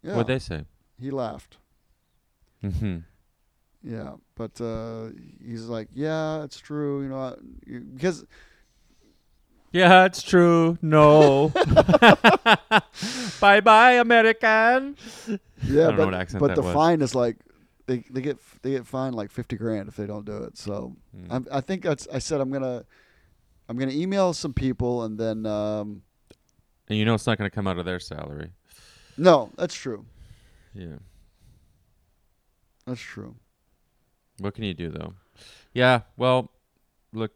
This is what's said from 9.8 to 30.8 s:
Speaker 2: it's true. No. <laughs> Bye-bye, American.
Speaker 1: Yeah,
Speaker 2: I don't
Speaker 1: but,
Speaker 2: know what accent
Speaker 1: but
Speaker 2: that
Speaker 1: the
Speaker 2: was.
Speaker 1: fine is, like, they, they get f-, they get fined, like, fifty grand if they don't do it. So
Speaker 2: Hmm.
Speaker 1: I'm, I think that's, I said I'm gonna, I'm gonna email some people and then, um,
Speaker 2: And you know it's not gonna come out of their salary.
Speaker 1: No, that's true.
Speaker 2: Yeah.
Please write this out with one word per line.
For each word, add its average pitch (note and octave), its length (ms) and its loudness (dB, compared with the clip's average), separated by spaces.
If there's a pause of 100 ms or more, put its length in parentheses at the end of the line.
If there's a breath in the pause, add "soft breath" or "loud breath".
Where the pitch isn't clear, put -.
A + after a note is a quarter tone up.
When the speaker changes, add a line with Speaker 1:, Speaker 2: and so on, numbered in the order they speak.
Speaker 2:
it's F#3 160 -4
true. E3+ 600 4
No. D3+ 720 6
<laughs> A#3 1900 4
Bye-bye, G#3+ 520 8
American. A#3 1040 2 (680 loud breath)
Speaker 1:
Yeah, C#3 220 2
Speaker 2:
I - 40 4
don't - 20 2
Speaker 1:
but, G#2 60 -2
Speaker 2:
know G2 100 2
what F#2+ 80 -4
accent F2+ 260 -6
Speaker 1:
but C#3+ 80 2
Speaker 2:
that - 80 0
Speaker 1:
the C#3 60 0
Speaker 2:
was. F2+ 120 -2
Speaker 1:
fine D#3+ 280 2
is, B2+ 120 -4
like, A#2+ 220 -2 (500)
they, B2+ 120 -4 (120)
they C3 100 -8
get C3+ 160 -8
f-, - 260 -20
they C3 100 -6
get B2 140 -6
fined, C3 280 -8
like, G#2 160 -10
fifty A#2+ 260 -10
grand G#2+ 320 -8
if - 80 -20
they G#2 100 -10
don't G#2 180 -12
do G#2 140 -12
it. - 200 -16
So G2+ 380 -12 (180)
Speaker 2:
Hmm. F#2 160 -20
Speaker 1:
I'm, B2+ 220 -8
I C#3 80 -4
think F#3 220 -10
that's, D3+ 300 -6
I C3+ 60 -6
said C#3+ 220 -6
I'm C3 100 -4
gonna, C3 340 -8 (840)
I'm A#2 100 -8
gonna C3 140 -4
email F#3 400 -2
some D3+ 200 -8
people B2 520 -4
and G#2+ 140 -10
then, A2 280 -6
um, G#2 560 -6 (880)
Speaker 2:
And G#2+ 100 -2
you G#2+ 60 0
know A2+ 100 2
it's G#2+ 120 -4
not A2+ 120 -2
gonna G2+ 120 -6
come G2+ 160 -8
out F2+ 120 -4
of F2 60 -8
their F2+ 160 -6
salary. D2 500 -14 (680 soft breath)
Speaker 1:
No, D3 400 4
that's - 180 -6
true. A2 300 -12 (680)
Speaker 2:
Yeah. E2+ 220 -18 (1900)